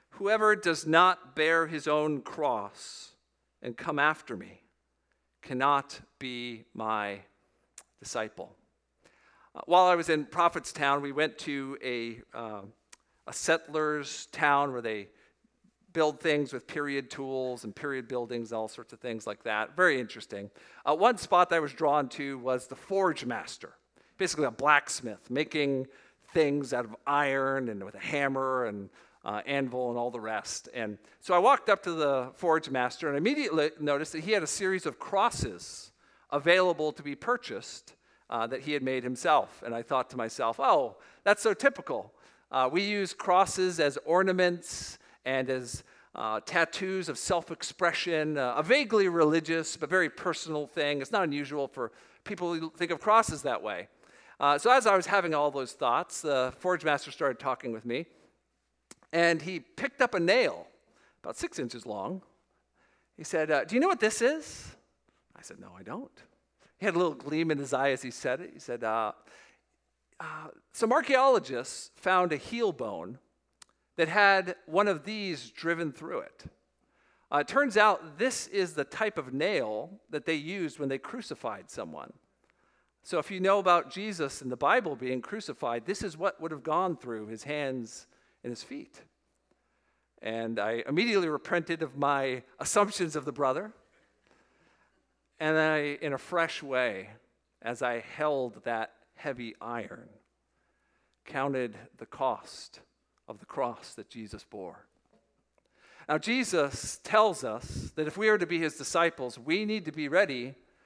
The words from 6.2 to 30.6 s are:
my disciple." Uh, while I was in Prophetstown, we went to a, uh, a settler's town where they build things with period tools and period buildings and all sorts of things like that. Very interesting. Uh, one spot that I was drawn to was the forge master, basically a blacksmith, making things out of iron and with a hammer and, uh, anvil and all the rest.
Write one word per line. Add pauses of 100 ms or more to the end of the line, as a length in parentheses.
my (760)
disciple." (1000)
Uh,
while
I
was
in
Prophetstown,
we
went
to
a, (120)
uh, (680)
a
settler's
town
where
they (840)
build
things
with
period
tools
and
period
buildings
and
all
sorts
of
things
like
that.
Very
interesting. (360)
Uh,
one
spot
that
I
was
drawn
to
was
the
forge
master, (440)
basically
a
blacksmith,
making (460)
things
out
of (100)
iron
and
with
a
hammer
and, (360)
uh,
anvil
and
all
the
rest.